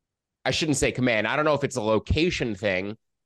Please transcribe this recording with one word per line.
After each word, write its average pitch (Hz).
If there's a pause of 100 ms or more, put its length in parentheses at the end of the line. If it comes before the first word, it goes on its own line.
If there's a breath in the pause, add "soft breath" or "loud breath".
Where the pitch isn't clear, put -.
(480)
I -
shouldn't 147
say 127
command. 113
I 127
don't 151
know 156
if 143
it's -
a 117
location 113
thing 98 (300)